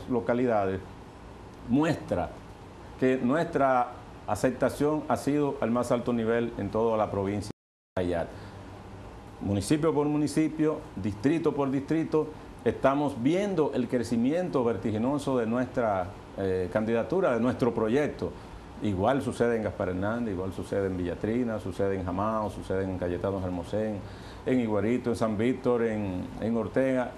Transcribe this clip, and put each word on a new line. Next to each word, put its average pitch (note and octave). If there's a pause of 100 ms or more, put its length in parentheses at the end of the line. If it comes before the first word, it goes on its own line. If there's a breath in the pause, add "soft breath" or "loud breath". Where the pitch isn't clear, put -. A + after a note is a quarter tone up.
localidades, A#2 (880)
muestra A#2+ (680)
que C3
nuestra C3+ (380)
aceptación C#3+
ha A#2
sido C#3
al A2+
más A#2+
alto A#2+
nivel A#2
en G2+
toda A2
la G#2
provincia G2+ (460)
de F#2+
Ayat. E2+ (1120 loud breath)
Municipio D3
por D3
municipio, D3+ (180)
distrito C3
por C3+
distrito, D#3 (360 loud breath)
estamos C#3
viendo E3
el B2
crecimiento B2+
vertiginoso A#2
de A#2
nuestra, A2+ (280)
eh, F#2
candidatura, A#2
de A2+
nuestro A#2+
proyecto. A2 (520 loud breath)
Igual G#2
sucede A#2
en G#2+
Gaspar F#2+
Hernández, G#2
igual F#2
sucede G2
en F#2+
Villatrina, G#2+
sucede G2
en F#2
Jamao, G#2
sucede F#2+
en F#2
Cayetano F2+
Hermosén, G2+ (480 loud breath)
en B2+
Iguarito, A2+
en A2+
San A2
Víctor, B2
en, G#2 (160)
en A2+
Ortega, B2+